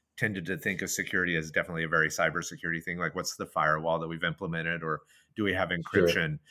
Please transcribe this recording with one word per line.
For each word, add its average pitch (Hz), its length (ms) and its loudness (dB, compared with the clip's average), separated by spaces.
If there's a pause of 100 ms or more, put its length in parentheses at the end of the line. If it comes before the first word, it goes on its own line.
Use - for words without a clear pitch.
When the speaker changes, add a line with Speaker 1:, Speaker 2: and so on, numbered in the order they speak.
(180)
Speaker 1:
tended 98 280 -2
to 90 120 -2
think 95 240 -2
of 92 80 -4
security 90 480 0
as 78 140 -4
definitely 82 340 -2
a - 20 -2
very 80 220 4
cybersecurity 82 760 -2
thing. 87 160 -6
Like, 82 160 -2
what's 87 220 -4
the 104 80 -6
firewall 78 520 2
that 82 100 -4
we've 82 180 -4
implemented, 82 580 -2
or 78 180 -4 (340)
do 107 80 -2
we 95 100 2
have 92 160 2
Speaker 2:
Sure. 87 360 2
Speaker 1:
encryption? 82 320 2 (140)